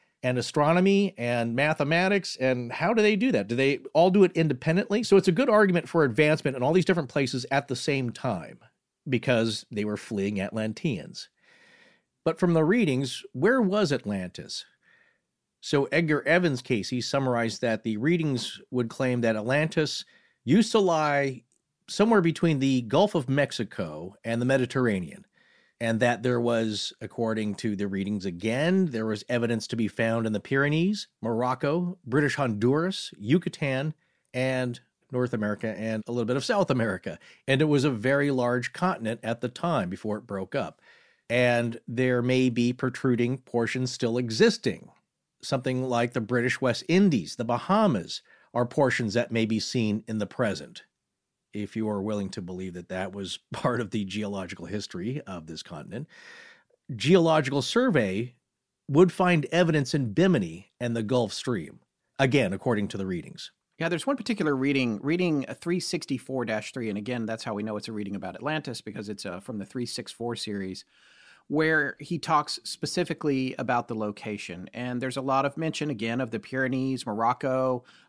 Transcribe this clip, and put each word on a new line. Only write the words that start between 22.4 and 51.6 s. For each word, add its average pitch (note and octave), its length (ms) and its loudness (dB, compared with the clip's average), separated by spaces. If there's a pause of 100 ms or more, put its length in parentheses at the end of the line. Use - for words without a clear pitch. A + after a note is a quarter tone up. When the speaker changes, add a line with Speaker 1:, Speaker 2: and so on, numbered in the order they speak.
Speaker 1:
the C3 240 4
Gulf D#3+ 320 4
of C3 140 -2
Mexico F#2+ 840 -2 (100)
and A#2 160 -2
the B2 60 0
Mediterranean, B2 800 0 (560)
and A2+ 200 0
that A#2+ 200 4
there B2 180 2
was, A2+ 600 0
according A2 540 -2
to G#2+ 200 -2
the G2+ 120 -2
readings G2 400 -2
again, B2+ 640 0
there A2+ 160 -4
was G#2+ 200 -4
evidence A#2 380 0
to - 100 -6
be A2+ 120 0
found A2+ 400 0
in A2 60 -2
the G2+ 60 -2
Pyrenees, D3+ 680 0 (160)
Morocco, B2+ 840 -2
British C3+ 300 2
Honduras, C3+ 840 0
Yucatan, C#3 760 0 (400)
and B2+ 440 -2 (320)
North B2 220 0
America, G#2+ 420 -2
and A2 300 -4
a A#2+ 60 -10
little A#2+ 160 -2
bit B2+ 100 0
of C3 80 -4
South G3+ 240 2
America. G#2 480 -2 (300)
And C3+ 120 4
it D#3 60 4
was C#3+ 200 4
a D3+ 40 2
very C3+ 400 2
large B2 420 0
continent A#2+ 520 -2
at A2+ 180 -4
the B2 80 -2
time C3 400 -2
before G#2 280 -6
it - 100 -14
broke F#2+ 260 -6
up. A2 260 -6 (520)
And A#2+ 560 2
there B2 360 0
may B2+ 260 4
be A#2+ 240 2
protruding B2+ 640 0
portions B2 540 -2
still A#2+ 260 -2
existing. B2 720 0 (540)
Something C3 400 -2
like B2 300 0
the B2 80 -2
British A#2+ 380 0
West B2 280 0
Indies, E3 480 4
the A#2 100 -6
Bahamas, C3+ 800 2 (280)
are A#2+ 140 0
portions B2 480 0
that A#2 180 0
may A2+ 140 2
be A2 140 0
seen G#2+ 480 -2
in A2 100 -6
the G#2 80 -2
present, F#2 600 -4 (680)
if G#2 220 -8